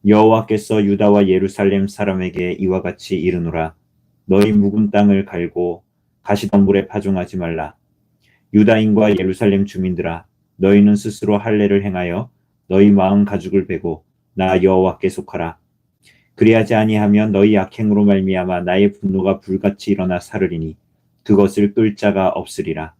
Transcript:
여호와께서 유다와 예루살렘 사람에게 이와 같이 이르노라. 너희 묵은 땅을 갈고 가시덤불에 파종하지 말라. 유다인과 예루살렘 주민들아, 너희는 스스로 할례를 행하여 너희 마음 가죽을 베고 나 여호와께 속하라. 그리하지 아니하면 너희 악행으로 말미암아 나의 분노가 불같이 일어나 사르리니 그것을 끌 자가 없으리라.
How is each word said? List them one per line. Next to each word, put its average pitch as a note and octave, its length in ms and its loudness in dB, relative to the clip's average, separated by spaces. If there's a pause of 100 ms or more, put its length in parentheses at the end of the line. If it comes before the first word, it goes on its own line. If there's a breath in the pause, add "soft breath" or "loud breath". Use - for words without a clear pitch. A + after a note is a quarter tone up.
여호와께서 G#2+ 760 2
유다와 G2+ 440 2
예루살렘 G2 580 0
사람에게 F#2 640 -6
이와 F#2 280 -4
같이 F2 400 -8
이르노라. E2 540 -4 (500)
너희 G#2 280 2
묵은 G#2 380 0
땅을 G2+ 360 2
갈고 F2 580 -6 (380)
가시덤불에 G2 680 0
파종하지 G2 480 -6
말라. E2 380 -8 (800)
유다인과 G#2+ 640 4
예루살렘 G2 480 0
주민들아, F2 580 -6 (320)
너희는 G2+ 400 4
스스로 G#2 400 -4
할례를 G2+ 480 0
행하여 F2+ 460 -6 (360)
너희 G2 240 4
마음 G2+ 360 2
가죽을 F#2+ 400 -4
베고 E2 380 -8 (280)
나 F#2 300 0
여호와께 F#2 480 2
속하라. E2+ 480 -10 (760 soft breath)
그리하지 A2 400 2
아니하면 G#2+ 560 2
너희 G2+ 280 4
악행으로 G#2 480 0
말미암아 F#2 560 0
나의 F#2+ 320 2
분노가 F#2+ 460 -4
불같이 G2 500 -6
일어나 F#2 280 -4
사르리니 E2+ 580 -6 (480)
그것을 G2+ 500 2
끌 A2 200 0
자가 F#2+ 360 0
없으리라. D#2+ 680 -10